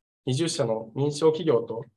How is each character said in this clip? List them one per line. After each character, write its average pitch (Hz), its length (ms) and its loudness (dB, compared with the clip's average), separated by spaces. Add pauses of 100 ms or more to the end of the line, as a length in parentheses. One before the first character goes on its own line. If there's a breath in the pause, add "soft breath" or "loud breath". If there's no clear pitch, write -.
(280)
二 131 80 0
十 160 140 0
社 147 160 -2
の 113 280 -4
認 139 180 -2
証 160 160 2
企 160 180 2
業 123 160 4
と 113 240 -8 (120)